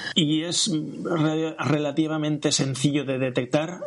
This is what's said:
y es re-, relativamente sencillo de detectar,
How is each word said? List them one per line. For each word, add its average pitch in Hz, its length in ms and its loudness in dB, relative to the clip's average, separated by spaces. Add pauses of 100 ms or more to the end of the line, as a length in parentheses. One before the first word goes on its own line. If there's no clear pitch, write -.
(140)
y 156 300 2
es 175 280 0 (320)
re-, 160 540 0
relativamente 151 960 0
sencillo 139 520 2
de 131 140 -2
detectar, 131 680 0